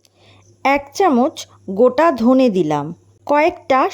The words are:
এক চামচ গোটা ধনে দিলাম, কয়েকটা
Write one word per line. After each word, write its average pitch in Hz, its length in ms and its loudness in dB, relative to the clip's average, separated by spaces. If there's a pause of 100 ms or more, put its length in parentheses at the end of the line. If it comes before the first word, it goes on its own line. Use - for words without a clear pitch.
(640)
এক 277 200 0 (100)
চামচ 285 400 0 (360)
গোটা 247 360 2 (100)
ধনে 254 340 2
দিলাম, 151 340 -2 (420)
কয়েকটা 294 540 0 (140)